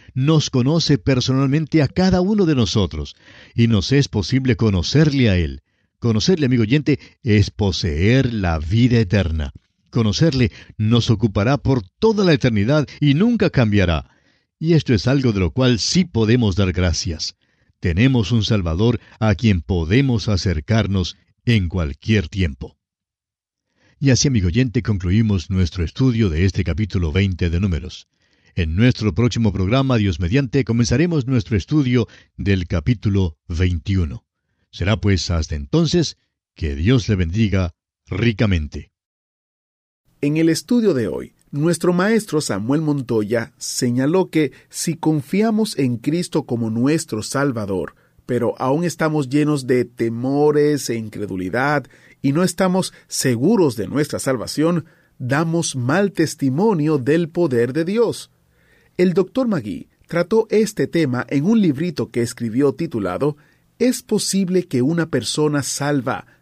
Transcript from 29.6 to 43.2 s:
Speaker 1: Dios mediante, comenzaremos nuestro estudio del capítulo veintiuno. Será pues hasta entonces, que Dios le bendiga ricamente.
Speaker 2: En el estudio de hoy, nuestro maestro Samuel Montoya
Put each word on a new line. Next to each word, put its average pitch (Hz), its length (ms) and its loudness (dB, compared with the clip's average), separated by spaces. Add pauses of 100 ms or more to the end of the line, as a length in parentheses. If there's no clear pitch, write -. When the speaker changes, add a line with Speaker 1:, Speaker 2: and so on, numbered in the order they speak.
Speaker 1:
Dios 98 220 0
mediante, 120 460 0
comenzaremos 120 640 0
nuestro 120 280 0
estudio 123 520 0 (280)
del 95 300 0
capítulo 98 800 0
veintiuno. 90 800 -2 (460)
Será 101 240 -2
pues 98 340 0
hasta 80 240 -2
entonces, 156 640 -2 (400)
que 73 180 -6
Dios 101 340 2
le 107 60 2
bendiga 92 600 0 (320)
ricamente. 95 840 -2 (1300)
Speaker 2:
En 147 160 -2
el 165 120 2
estudio 202 460 2
de 117 140 -2
hoy, 65 260 -8 (180)
nuestro 165 400 0
maestro 196 480 0
Samuel 120 400 -2
Montoya 117 800 -2